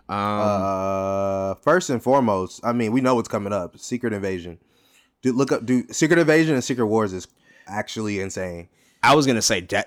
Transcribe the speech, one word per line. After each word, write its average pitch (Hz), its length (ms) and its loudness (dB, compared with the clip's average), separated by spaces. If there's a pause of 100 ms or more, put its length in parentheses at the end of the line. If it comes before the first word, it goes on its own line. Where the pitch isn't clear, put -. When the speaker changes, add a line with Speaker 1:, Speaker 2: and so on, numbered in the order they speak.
Speaker 1:
Um, 101 100 -6
Speaker 2:
Uh, 98 1400 -2
first 175 340 0
and 120 140 -2
foremost, 113 600 0
I 117 80 0
mean, 113 180 0
we 131 100 2
know 127 140 2
what's 113 140 -2
coming 101 240 -4
up. 120 260 -6
Secret 120 340 -6
Invasion. 92 460 -6 (640)
Dude, 127 140 0
look 139 160 0
up, 120 140 -2
dude, 127 300 0
Secret 165 240 4
Invasion 160 340 4
and 123 100 0
Secret 123 220 -2
Wars 107 280 0
is 90 140 -10 (380)
actually 104 540 -6
insane. 92 480 -8 (340)
Speaker 1:
I 135 140 6
was 151 120 6
gonna 117 140 4
say 95 200 2
de-, 101 240 -2